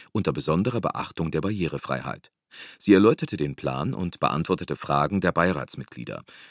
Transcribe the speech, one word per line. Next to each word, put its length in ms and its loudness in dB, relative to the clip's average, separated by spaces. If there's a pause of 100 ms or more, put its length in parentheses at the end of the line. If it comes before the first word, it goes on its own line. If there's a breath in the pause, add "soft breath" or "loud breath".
(100)
unter 220 0
besonderer 480 0
Beachtung 500 -4
der 120 -2
Barrierefreiheit. 880 -6 (460 loud breath)
Sie 160 6
erläuterte 420 6
den 180 -2
Plan 400 -4
und 240 -6
beantwortete 560 -2
Fragen 460 0
der 100 2
Beiratsmitglieder. 960 -2 (260 loud breath)